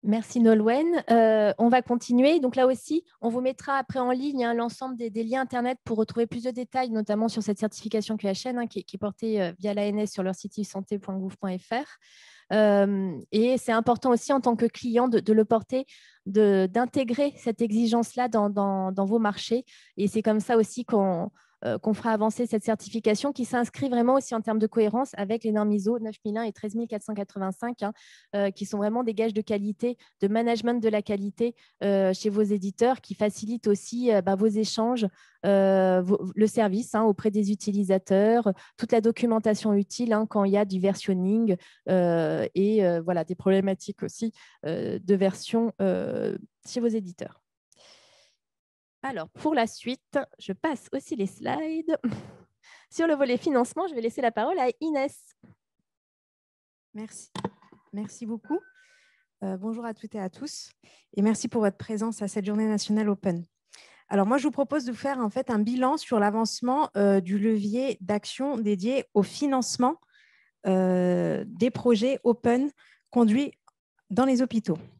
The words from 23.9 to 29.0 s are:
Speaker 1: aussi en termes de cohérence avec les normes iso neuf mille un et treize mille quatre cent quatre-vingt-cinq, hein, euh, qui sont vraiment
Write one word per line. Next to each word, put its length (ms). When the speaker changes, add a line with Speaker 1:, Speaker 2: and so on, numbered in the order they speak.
Speaker 1:
aussi 200
en 80
termes 160
de 100
cohérence 480
avec 260
les 80
normes 220
iso 260
neuf 260
mille 120
un 60
et 100
treize 240
mille 100
quatre 160
cent 120
quatre-vingt-cinq, 680
hein, 100
euh, 140
qui 160
sont 100
vraiment 260